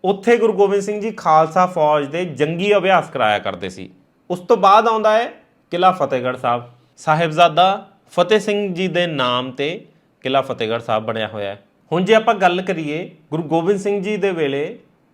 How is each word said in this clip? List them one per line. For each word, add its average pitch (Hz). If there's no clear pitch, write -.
ਉੱਥੇ 202
ਗੁਰੂ 220
ਗੋਬਿੰਦ 196
ਸਿੰਘ 208
ਜੀ 220
ਖਾਲਸਾ 160
ਫੌਜ 151
ਦੇ 156
ਜੰਗੀ 165
ਅਭਿਆਸ 185
ਕਰਾਇਆ 107
ਕਰਦੇ 95
ਸੀ। 92
ਉਸ 180
ਤੋਂ 214
ਬਾਅਦ 202
ਆਉਂਦਾ 220
ਹੈ 233
ਕਿਲਾ 180
ਫਤਿਹਗੜ੍ਹ 127
ਸਾਹਿਬ। 120
ਸਾਹਿਬਜ਼ਾਦਾ 170
ਫਤਿਹ 180
ਸਿੰਘ 202
ਜੀ 185
ਦੇ 175
ਨਾਮ 127
'ਤੇ 139
ਕਿਲਾ 135
ਫਤਿਹਗੜ੍ਹ 117
ਸਾਹਿਬ 110
ਬਣਿਆ 110
ਹੋਇਆ 104
ਹੈ। 104
ਹੁਣ 180
ਜੇ 214
ਆਪਾਂ 220
ਗੱਲ 185
ਕਰੀਏ, 160
ਗੁਰੂ 156
ਗੋਬਿੰਦ 165
ਸਿੰਘ 202
ਜੀ 208
ਦੇ 190
ਵੇਲੇ 156